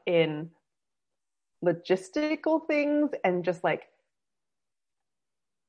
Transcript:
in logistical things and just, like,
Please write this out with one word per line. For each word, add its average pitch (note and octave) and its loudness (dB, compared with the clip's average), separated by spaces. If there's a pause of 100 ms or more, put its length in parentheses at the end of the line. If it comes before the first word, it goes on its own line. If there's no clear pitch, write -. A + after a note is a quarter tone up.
in E3 0 (1120)
logistical D4+ 0
things D4 2 (140)
and F3+ 0
just, F3 -2
like, D#3+ -2 (1800)